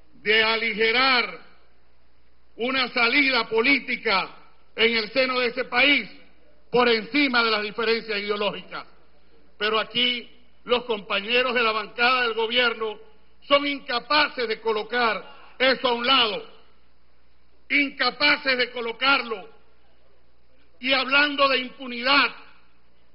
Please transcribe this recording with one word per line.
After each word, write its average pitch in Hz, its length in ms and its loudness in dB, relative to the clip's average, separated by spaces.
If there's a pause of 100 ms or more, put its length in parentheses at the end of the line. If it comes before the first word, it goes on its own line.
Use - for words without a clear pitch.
(220)
de 220 200 4
aligerar 226 960 2 (1160)
una 254 320 -2
salida 247 600 2
política 226 880 0 (400)
en 226 220 2
el 214 140 -4
seno 262 300 0
de 247 80 2
ese 247 160 -4
país 254 440 2 (640)
por 240 180 4
encima 240 560 0
de 226 60 2
las 208 120 0
diferencias 214 560 -2
ideológicas. 196 680 -6 (720)
Pero 220 200 0
aquí 240 520 -2 (340)
los 240 200 0
compañeros 220 720 -2
de 247 80 2
la 226 100 2
bancada 240 500 0
del 233 100 0
gobierno 220 680 0 (440)
son 285 240 2
incapaces 269 840 -2
de 220 120 -4
colocar 214 840 -2 (160)
eso 254 300 2
a 240 40 2
un 240 140 -2
lado, 226 380 2 (1200)
incapaces 277 920 0
de 240 120 0
colocarlo. 233 800 -2 (1300)
Y 254 120 0
hablando 277 560 2
de 262 100 2
impunidad, 254 720 0 (840)